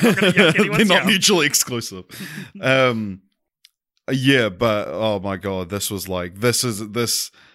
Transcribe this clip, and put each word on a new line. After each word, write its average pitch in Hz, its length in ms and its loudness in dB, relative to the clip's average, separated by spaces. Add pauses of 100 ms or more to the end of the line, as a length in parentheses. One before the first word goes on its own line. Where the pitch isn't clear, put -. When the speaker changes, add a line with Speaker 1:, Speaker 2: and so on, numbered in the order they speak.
Speaker 1:
gonna 226 120 4
yuck 190 200 2
Speaker 2:
they're 185 140 6 (120)
Speaker 1:
anyone's 196 280 2
Speaker 2:
not 185 140 4
Speaker 1:
yum. 175 40 -4
Speaker 2:
mutually 185 400 2
exclusive. 113 580 -4 (560)
Um, 120 600 0 (880)
yeah, 131 380 2
but, 104 400 0
oh 101 320 -2
my 95 160 -4
God, 92 320 -6
this 98 200 -6
was 95 200 -8
like, 90 320 -6
this 120 240 0
is, 110 260 -6
this, 113 400 -4 (240)